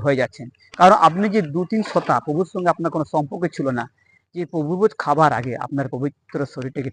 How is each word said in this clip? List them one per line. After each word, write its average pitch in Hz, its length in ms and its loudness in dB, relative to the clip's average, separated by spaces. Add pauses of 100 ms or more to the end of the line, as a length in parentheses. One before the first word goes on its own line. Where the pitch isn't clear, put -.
হয়ে 139 160 2
যাচ্ছেন, - 260 -6 (320)
কারণ 185 160 10 (120)
আপনি 175 180 2 (100)
যে 214 60 2 (120)
দু 170 160 -2
তিন 220 120 0 (100)
সপ্তাহ 160 340 0
প্রভুর 160 280 -2
সঙ্গে 180 200 0
আপনার 170 220 -2
কোনো 185 180 -2
সম্পর্ক 156 300 -4 (120)
ছিল 143 120 -4 (120)
না। 117 60 -6 (500)
যে 175 60 -6 (100)
প্রভুর 160 280 -4
ভোজ 208 120 2 (120)
খাবার 147 360 4
আগে 123 140 -6 (120)
আপনার 139 280 -4
পবিত্র 139 460 -8 (140)
শরীরটাকে 131 400 -8